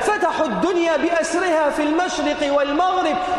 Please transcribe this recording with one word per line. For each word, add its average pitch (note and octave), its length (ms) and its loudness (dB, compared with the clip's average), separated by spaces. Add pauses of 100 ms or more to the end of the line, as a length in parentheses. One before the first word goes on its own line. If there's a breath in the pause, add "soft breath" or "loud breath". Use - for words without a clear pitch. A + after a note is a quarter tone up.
فتحوا F4 440 0
الدنيا E4 520 0
بأسرها D#4+ 720 0
في D4+ 140 -2
المشرق D4 720 -2
والمغرب D#4 600 0 (240 loud breath)